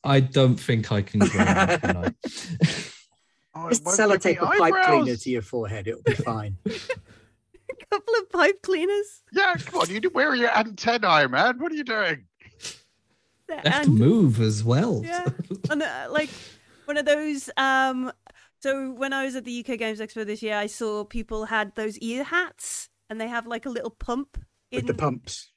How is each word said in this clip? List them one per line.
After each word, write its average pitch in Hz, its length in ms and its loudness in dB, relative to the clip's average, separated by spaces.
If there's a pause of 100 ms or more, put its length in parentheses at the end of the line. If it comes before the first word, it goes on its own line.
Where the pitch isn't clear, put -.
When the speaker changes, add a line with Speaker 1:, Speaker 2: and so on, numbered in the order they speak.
Speaker 1:
I 139 160 6
don't 131 400 4
think 113 320 0
I 104 80 2
can 101 200 -2
grow 185 240 4
out 185 360 4
Speaker 2:
<laughs> - 20 -6
Speaker 1:
tonight. - 380 -2
<laughs> - 720 -4 (680)
Speaker 3:
Oh, 165 100 -8
it - 20 -4
Speaker 2:
Just 233 160 0
Speaker 3:
won't 185 100 0
give 214 120 4
me 202 60 6 (200)
Speaker 2:
sellotape - 80 -2
a - 40 0
pipe 359 280 4 (100)
cleaner 359 180 6
Speaker 3:
eyebrows. 113 200 -2
Speaker 2:
to 127 80 -4
your 120 100 0
forehead. 104 480 -6
It'll - 140 -8
be 147 100 2
fine. 107 480 -4
Speaker 4:
<laughs> - 60 -10
A - 1200 -12
couple 453 300 0
of 381 100 -12
pipe 359 320 2
cleaners? 381 600 -2 (100)
Speaker 3:
Yeah, 370 260 2
come - 220 -4
on. 330 100 2
You - 100 -4
do, 370 100 0
where 294 180 2
are 277 80 0
your 233 200 2
antennae, 214 680 2
man? 196 320 2
What 320 140 -4
are - 20 -6
you 302 100 -6
doing? 185 400 -2 (1200)
Speaker 4:
The - 160 -8
Speaker 1:
They 156 60 4
have 294 140 2
to 165 60 6
Speaker 4:
an- 117 80 6
Speaker 1:
move 135 420 6
as 107 220 0
well. 131 420 2
Speaker 4:
Yeah. 349 220 -4 (220)
Speaker 1:
<laughs> 190 220 -6
Speaker 4:
On 302 120 0
a, 135 280 -6
like, 302 180 0 (560)
one 294 120 -4
of 294 100 0
those, 302 500 0
um, 262 560 0 (480)
so 269 320 -4
when 262 200 -4
I 269 120 -2
was 262 120 -6
at 254 80 -8
the 247 80 -8
U 240 120 -8
K 254 120 -6
Games 220 240 -6
Expo 220 260 -8
this 214 160 -8
year, 214 140 -4
I 208 100 -2
saw 214 380 -6
people 214 420 -8
had 214 300 -2
those 214 220 -6
ear 240 260 -6
hats, - 640 -6 (220)
and 226 100 -10
they 226 80 -6
have, 233 180 -6
like, 233 200 -8
a 262 40 -4
little 226 200 -6
pump - 480 -6 (340)
Speaker 2:
With - 140 -4
the - 60 -2
Speaker 4:
in - 60 -4
Speaker 2:
pumps. - 580 -6